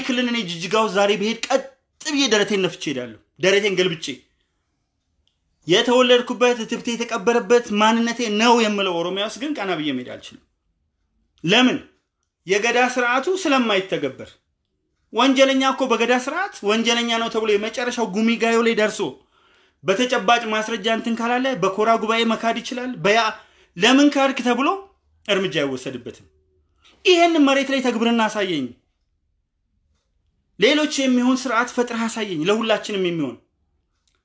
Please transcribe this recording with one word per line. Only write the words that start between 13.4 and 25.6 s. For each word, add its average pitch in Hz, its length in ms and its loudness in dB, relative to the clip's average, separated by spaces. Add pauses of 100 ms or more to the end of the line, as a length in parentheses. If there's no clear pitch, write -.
ወንጀለኛ 269 540 4
እኮ 269 200 0
በገዳ 233 320 2
ስርዓት 330 440 -6
ወንጀለኛ 233 540 0
ነው 226 140 -2
ተብሎ 226 200 -2
የመጨረሻው 226 580 -2
ጉሚጋዮ 226 520 0
ላይ 226 140 2
ደርሶ 214 260 0 (840)
በተጨባጭ 233 640 2
ማስረጃ 214 440 -4
እንትን 226 240 -2
ካላለ 240 400 -2
በኮራ 196 420 0
ጉባኤ 220 280 0
መካድ 226 340 0
ይችላል። 247 380 -8
በያ 202 240 2 (560)
ለምን 262 340 6
ካድክ 269 320 0
ተብሎ 247 260 0 (600)
እርምጃ 190 280 -2
አይወሰድበትም። 127 680 -6 (800)